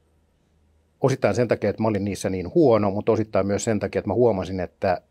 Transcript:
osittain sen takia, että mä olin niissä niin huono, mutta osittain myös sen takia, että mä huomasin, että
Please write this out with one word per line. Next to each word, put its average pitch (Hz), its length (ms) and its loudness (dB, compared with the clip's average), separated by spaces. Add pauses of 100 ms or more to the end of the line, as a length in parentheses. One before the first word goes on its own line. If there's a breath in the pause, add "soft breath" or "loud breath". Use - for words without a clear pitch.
(1000)
osittain 123 340 2
sen 120 120 0
takia, 104 220 0
että 95 120 -4
mä 110 60 2
olin 101 180 0
niissä 98 240 -4
niin 92 240 -6
huono, 113 380 4
mutta 104 200 -2
osittain 104 360 0
myös 101 160 -2
sen 107 160 0
takia, 98 200 -4
että 90 100 -4
mä 95 40 0
huomasin, 95 460 0
että 90 520 -4